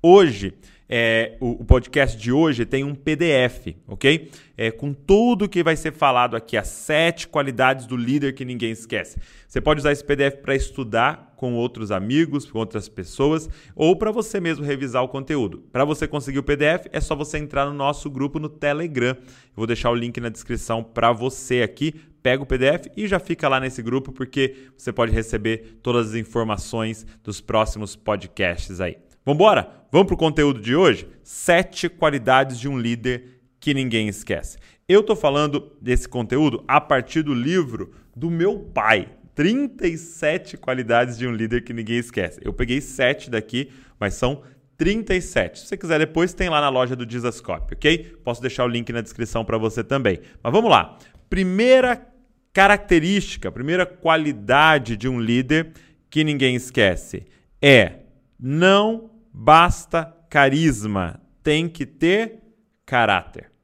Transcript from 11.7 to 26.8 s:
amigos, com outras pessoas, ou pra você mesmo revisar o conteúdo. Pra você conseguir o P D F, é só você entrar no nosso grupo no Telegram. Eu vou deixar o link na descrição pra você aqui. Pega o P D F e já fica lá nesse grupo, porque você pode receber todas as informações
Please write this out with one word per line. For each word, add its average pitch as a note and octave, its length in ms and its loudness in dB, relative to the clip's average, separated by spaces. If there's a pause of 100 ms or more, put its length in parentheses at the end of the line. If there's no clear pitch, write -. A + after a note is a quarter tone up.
amigos, C3+ 580 -2
com A2+ 100 -8
outras G#2+ 300 -6
pessoas, D3+ 600 -4 (260)
ou E3 220 4
pra G#3+ 160 -4
você A3 260 -4
mesmo D#3+ 260 -4
revisar C3 380 -2
o C3 60 -2
conteúdo. C3+ 500 -4 (140)
Pra B2+ 120 0
você D3+ 220 -4
conseguir C#3 320 -4
o C3+ 60 -4
P D3 100 0
D D3 120 -2
F, F3+ 260 0
é D#3+ 80 -4
só D3+ 160 -2
você D3 220 -8
entrar C#3+ 280 -4
no C#3+ 80 -8
nosso C#3+ 340 -4
grupo C#3 300 -6
no D3+ 100 -8
Telegram. D3 680 -2
Eu - 400 -20
vou A2 100 -4
deixar A#2 240 -2
o A#2+ 40 0
link A#2+ 260 -6
na A#2+ 80 -6
descrição A2+ 560 -6
pra A#2 260 0
você B2 520 -2
aqui. D3+ 320 -4 (280)
Pega C3 200 2
o C3+ 40 -10
P C3 120 -2
D B2+ 80 2
F D#3+ 300 0
e G#3+ 100 -6
já F#3+ 140 0
fica E3+ 280 -4
lá C3 120 2
nesse C3 220 -8
grupo, C3 300 -4
porque C3 640 -4
você - 160 -8
pode A#2 200 0
receber A2+ 680 -4
todas A#2+ 300 0
as G#2+ 60 -10
informações A2 920 -4 (160)